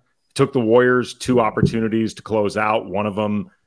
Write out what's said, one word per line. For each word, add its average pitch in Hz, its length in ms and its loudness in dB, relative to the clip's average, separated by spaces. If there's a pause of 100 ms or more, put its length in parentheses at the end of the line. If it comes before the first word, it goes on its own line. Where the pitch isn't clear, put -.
(340)
took 135 200 0
the 131 60 0
Warriors 120 520 4
two 123 280 0
opportunities 110 720 0
to - 80 -18
close 104 340 -2
out. 107 300 0
One 101 180 -4
of 104 100 -4
them 104 360 -4 (160)